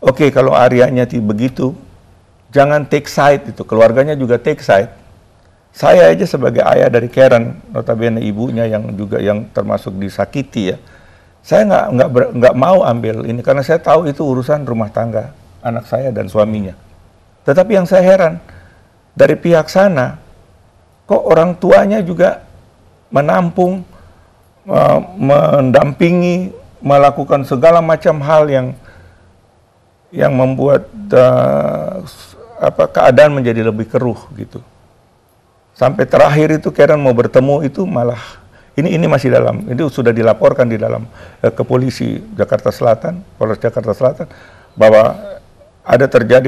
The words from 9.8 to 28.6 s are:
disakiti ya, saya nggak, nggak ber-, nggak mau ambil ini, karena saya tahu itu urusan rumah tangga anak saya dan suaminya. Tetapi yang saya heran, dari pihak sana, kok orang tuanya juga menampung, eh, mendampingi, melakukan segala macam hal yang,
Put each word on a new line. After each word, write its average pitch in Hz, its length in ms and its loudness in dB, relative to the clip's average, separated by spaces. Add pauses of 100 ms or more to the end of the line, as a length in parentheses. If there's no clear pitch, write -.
disakiti 98 800 -6
ya, - 0 - (640)
saya 196 240 2
nggak, 202 220 0 (100)
nggak 127 160 2
ber-, 123 240 0
nggak 120 240 4
mau 180 240 2
ambil 117 400 -4
ini, 120 160 -8
karena 135 240 -2
saya 156 160 0
tahu 160 240 0
itu 139 160 -6
urusan 139 480 -4
rumah 113 240 -6
tangga 110 400 -6 (320)
anak 117 240 -8
saya 131 240 -4
dan 104 160 -8
suaminya. 104 480 -2 (680)
Tetapi 185 320 4
yang 185 140 0
saya 185 160 4
heran, 180 340 2 (800)
dari - 180 4
pihak 165 320 0
sana, 180 540 0 (880)
kok - 180 0
orang 165 320 2
tuanya 202 460 4
juga 175 420 -2 (640)
menampung, 180 720 -2 (840)
eh, 147 320 2 (180)
mendampingi, 156 1400 0 (240)
melakukan 143 640 0
segala 147 400 2
macam 160 400 -2
hal 151 240 2
yang, 135 200 -2 (1500)